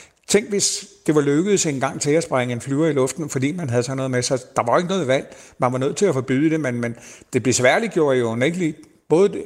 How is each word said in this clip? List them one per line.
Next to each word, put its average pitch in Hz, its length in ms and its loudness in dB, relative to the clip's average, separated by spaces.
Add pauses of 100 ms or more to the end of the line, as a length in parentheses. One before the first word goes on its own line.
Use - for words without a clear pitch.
(280)
tænk, 208 200 2
hvis - 380 -2 (200)
det 156 80 4
var 151 60 4
lykkedes 165 460 2
en 139 140 -4
gang 135 200 -4
til 143 100 0
at 160 120 2
sprænge 123 300 -2
en 117 80 -6
flyver 139 260 -2
i 151 60 2
luften, 139 360 -2
fordi 139 240 -2
man 170 180 -6
havde 120 120 2
sådan 135 140 -6
noget 131 140 -4
med, 123 120 0
så 131 220 -2 (120)
der 117 60 2
var 117 140 2
ikke 175 120 0
noget 185 180 -2
valg. 131 300 -2 (220)
Man 127 140 0
var 131 60 -2
nødt 139 180 -2
til 202 100 2
at 160 80 2
forbyde 131 360 0
det, 160 100 0
men, 123 200 -4
men 117 160 -6 (360)
det 113 100 2
blev 127 100 2
svært 135 300 4 (100)
gjort 143 260 2
jo 120 80 2
unægteligt. 147 520 -2 (300)
Både 185 200 4
det, - 180 -8